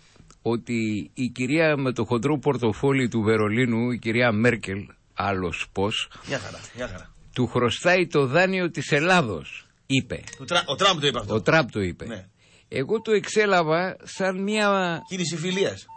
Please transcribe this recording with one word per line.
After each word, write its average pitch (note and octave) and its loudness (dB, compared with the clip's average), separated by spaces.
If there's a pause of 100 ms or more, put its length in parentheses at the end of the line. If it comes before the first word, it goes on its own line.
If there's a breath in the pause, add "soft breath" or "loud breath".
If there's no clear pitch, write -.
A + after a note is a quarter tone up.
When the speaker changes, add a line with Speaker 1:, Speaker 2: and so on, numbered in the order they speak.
(420 soft breath)
Speaker 1:
ότι A2+ -2
η C3 -2
κυρία D3+ 2
με C3+ 0
το A#2+ -2
χοντρό C#3 0
πορτοφόλι C3 2
του A2+ 0
Βερολίνου, A2+ 2
η A#2 -4
κυρία A#2 2
Μέρκελ, G#2 0 (340)
άλλος F#2 -2
πώς, G2 -2 (180)
Speaker 2:
Μια C3 -4
χαρά, G#2 -14 (160)
μια A#2+ -8
χαρά. F#2+ -14 (220)
Speaker 1:
του B2 0
χρωστάει E3+ 2
το C#3 2
δάνειο F3+ 2
της - -6
Ελλάδος, C#3+ 0 (180)
είπε. - -2 (160)
Speaker 2:
Ο C3+ -16
Τρα-, F3 0
ο C#3 -4
Τραμπ F3+ 2
το C#3+ 0
είπε A#2+ 0
αυτό. G#2 -6
Speaker 1:
Ο A2 0
Τραμπ D#3 2
το G#2+ -4
είπε. F2 -6
Speaker 2:
Ναι. G2 -12 (500 soft breath)
Speaker 1:
Εγώ F#3+ -2
το A3 -2
εξέλαβα F#3 2
σαν F#3+ -4
μια G3 2
Speaker 2:
Κίνηση E3+ -4
φιλίας. F3 -2 (120)